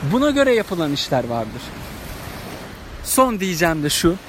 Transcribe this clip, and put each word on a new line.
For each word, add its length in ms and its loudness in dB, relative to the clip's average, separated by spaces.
Buna 180 4
göre 240 4
yapılan 380 0
işler 360 0
vardır. 340 -4
Son 360 4
diyeceğim 420 2
de 80 2
şu. 260 2